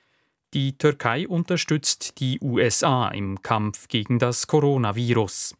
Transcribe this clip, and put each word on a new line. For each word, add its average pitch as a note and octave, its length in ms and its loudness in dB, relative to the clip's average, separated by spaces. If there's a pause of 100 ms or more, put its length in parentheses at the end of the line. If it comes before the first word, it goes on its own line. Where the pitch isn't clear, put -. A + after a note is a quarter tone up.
(540)
Die C3+ 220 -2
Türkei C#3 520 0
unterstützt - 920 -2
die C3 220 -2
U A#2+ 180 0
S A#2+ 240 4
A B2+ 280 2
im G2 320 -6
Kampf G#2+ 440 -2
gegen A#2 320 0
das B2 300 0
Coronavirus. A#2+ 1120 0